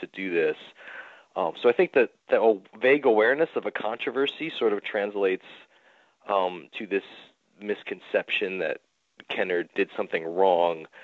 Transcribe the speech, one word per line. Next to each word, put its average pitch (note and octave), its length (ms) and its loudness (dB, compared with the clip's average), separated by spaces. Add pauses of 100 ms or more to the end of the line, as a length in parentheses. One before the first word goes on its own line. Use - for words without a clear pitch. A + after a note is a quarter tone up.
to - 80 -12
do F#2+ 240 -8
this. D#2+ 240 0 (800)
Um, F2 160 -2 (100)
so A#2+ 60 6
I A#2 40 4
think - 200 2
that, A#2+ 180 4 (200)
that A#2 100 4
a A2 180 4 (220)
vague C3+ 240 4
awareness B2+ 520 4
of G#2 100 -4
a G#2 40 -4
controversy C3+ 880 -4
sort A2 140 2
of G2+ 100 -4
translates, G2+ 640 -2 (840)
um, F#2 400 -2 (100)
to G#2+ 80 -10
this F#2+ 160 0 (580)
misconception G2 1000 -4
that D#2 180 -4 (500)
Kenner F#2 360 -2 (100)
did F#2+ 220 -2
something F#2 280 -6
wrong E2+ 640 2 (180)